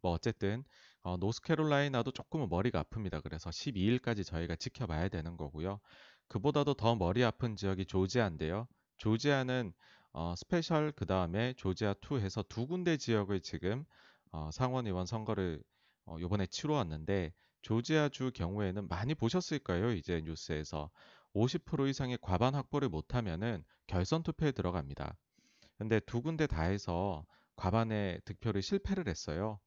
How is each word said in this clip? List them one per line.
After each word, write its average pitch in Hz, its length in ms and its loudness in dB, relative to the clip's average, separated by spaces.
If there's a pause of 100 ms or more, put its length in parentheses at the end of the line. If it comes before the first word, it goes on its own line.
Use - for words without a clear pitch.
뭐 92 100 2
어쨌든, 107 520 0 (380)
어, 90 160 -2
노스캐롤라이나도 139 920 2
조금은 147 360 -4
머리가 87 360 2
아픕니다. 90 400 -4
그래서 78 280 -8
십이 104 300 -4
일까지 113 420 2
저희가 82 320 -2
지켜봐야 85 540 -2
되는 85 260 -6
거고요. 82 460 -6 (480)
그보다도 143 460 2
더 117 200 4
머리 98 300 4
아픈 113 320 0
지역이 95 280 0
조지아인데요. 95 840 2 (300)
조지아는, 127 760 2 (400)
어, 85 240 -2
스페셜, 156 560 0
그 98 120 -4
다음에 95 520 2
조지아 - 420 0
투 - 200 -4
해서 98 280 -2
두 120 200 -4
군데 175 280 2
지역을 101 460 2
지금, 113 420 -2 (480)
어, 78 220 -6
상원의원 120 520 0
선거를, 98 560 -2 (440)
어, 80 160 -10
요번에 92 240 0
치러왔는데, 92 880 -2 (280)
조지아주 131 720 0
경우에는 95 540 -2
많이 113 280 -2
보셨을 147 440 0
거예요. 98 320 0
이제 85 320 0
뉴스에서 78 680 -4 (440)
오십 127 320 2
프로 139 220 0
이상의 131 340 -2
과반 117 340 2
확보를 139 340 0
못하면은 92 720 -2 (240)
결선 98 360 2
투표에 151 280 0
들어갑니다. 85 640 -4 (640)
근데 110 240 2
두 117 200 -2
군데 156 260 0
다 80 160 2
해서 90 640 0 (300)
과반의 104 680 0
득표를 98 360 -2
실패를 196 460 2
했어요. 95 600 -2